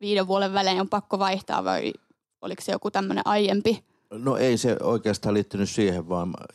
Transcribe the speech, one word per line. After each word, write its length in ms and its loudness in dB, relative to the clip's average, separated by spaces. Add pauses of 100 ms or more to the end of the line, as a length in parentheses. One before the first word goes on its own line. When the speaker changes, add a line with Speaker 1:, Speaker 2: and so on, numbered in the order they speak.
Speaker 1:
viiden 260 0
vuoden 260 0
välein 280 2
on 80 -2
pakko 300 -2
vaihtaa 440 -2
vai 300 -2 (480)
oliko 200 -10
se 100 -6
joku 200 -4
tämmönen 360 -2
aiempi? 560 2 (300)
Speaker 2:
No 240 0
ei 200 4
se 240 2
oikeastaan 520 0
liittynyt 360 0
siihen, 400 0
vaan 240 -2 (220)